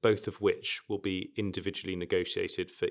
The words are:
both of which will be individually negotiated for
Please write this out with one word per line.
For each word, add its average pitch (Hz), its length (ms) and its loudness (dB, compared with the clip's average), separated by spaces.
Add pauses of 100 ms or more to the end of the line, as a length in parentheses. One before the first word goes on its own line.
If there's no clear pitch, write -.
both 110 280 4
of - 100 -10
which - 480 2
will 101 120 -2
be 95 360 -2
individually 92 640 -4
negotiated 90 760 0
for - 180 -2